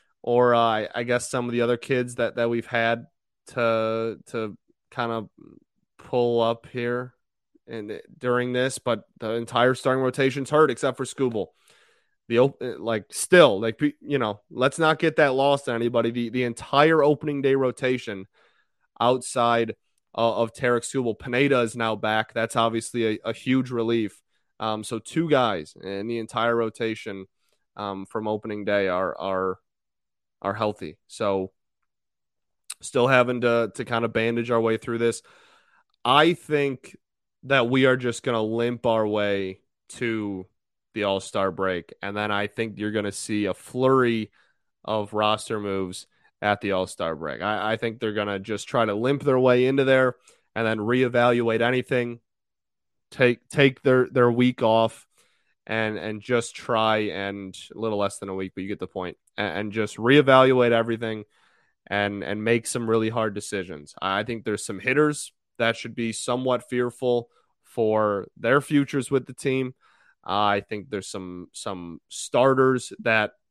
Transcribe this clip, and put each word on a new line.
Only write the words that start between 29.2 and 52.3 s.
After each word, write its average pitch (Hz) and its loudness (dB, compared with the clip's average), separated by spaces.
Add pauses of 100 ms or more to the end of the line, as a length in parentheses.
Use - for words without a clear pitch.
are 98 -4
healthy. 107 -6 (100)
So 98 -4 (1300)
still 127 0
having 123 4
to, 117 2
to 120 -8
kind 117 -2
of 110 -4
bandage 117 -2
our 117 2
way 113 2
through 117 -6
this. 117 0 (840)
I 151 6
think 143 -4 (480)
that 127 2
we 131 4
are 127 4
just 123 -4
gonna 117 0
limp 117 -2
our 113 4
way 101 -2 (300)
to 104 -6 (480)
the 104 -4
All-Star 98 -2
break. 90 -4
And 101 -8
then 104 -2
I 101 0
think 113 -8
you're 104 -4
gonna 104 -2
see 104 -4
a 92 -2
flurry 127 0 (520)
of 104 -4
roster 107 0
moves 95 -6 (340)
at 104 2
the 98 -2
All-Star 90 -4
break. 73 -10
I, 107 -2
I 110 -2
think 113 -6
they're 107 -4
gonna 101 -4
just 101 -8
try 117 0
to 104 0
limp 135 -2
their 131 2
way 127 6
into 135 2
there 131 4 (400)
and 113 -2
then 110 -2
reevaluate 120 2
anything, 123 -2 (920)